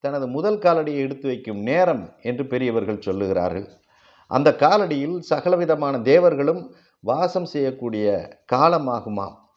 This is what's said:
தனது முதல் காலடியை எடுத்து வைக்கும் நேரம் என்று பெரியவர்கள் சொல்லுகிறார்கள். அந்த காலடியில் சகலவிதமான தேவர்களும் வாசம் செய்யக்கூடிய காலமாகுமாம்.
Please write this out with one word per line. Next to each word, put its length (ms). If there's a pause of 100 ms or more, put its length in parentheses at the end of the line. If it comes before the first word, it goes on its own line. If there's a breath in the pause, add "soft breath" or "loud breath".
தனது 260
முதல் 320
காலடியை 380
எடுத்து 320
வைக்கும் 340
நேரம் 580
என்று 260
பெரியவர்கள் 600
சொல்லுகிறார்கள். 640 (600 soft breath)
அந்த 300
காலடியில் 600
சகலவிதமான 840
தேவர்களும் 760 (260 soft breath)
வாசம் 440
செய்யக்கூடிய 640 (460)
காலமாகுமாம். 840 (220)